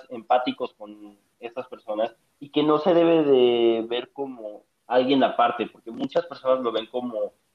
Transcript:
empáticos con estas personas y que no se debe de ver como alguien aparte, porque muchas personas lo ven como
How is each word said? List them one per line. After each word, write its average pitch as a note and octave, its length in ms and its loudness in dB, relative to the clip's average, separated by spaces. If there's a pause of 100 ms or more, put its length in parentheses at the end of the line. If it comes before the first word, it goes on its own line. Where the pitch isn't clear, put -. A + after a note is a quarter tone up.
(100)
empáticos B2 640 -4
con G#2 440 -20 (220)
estas A#2+ 280 -12
personas A2 460 -6 (240)
y C#3+ 120 -18
que D3 120 0
no D3+ 160 2
se F3 140 2
debe E3 300 4
de A#2+ 640 4
ver B2 240 -6
como A#2 520 -12 (220)
alguien B2+ 360 2
aparte, A#2+ 440 0
porque - 240 -18
muchas C#3+ 360 -4
personas C3 360 -2
lo A#2 100 -2
ven A2 140 -4
como A#2 460 -6 (220)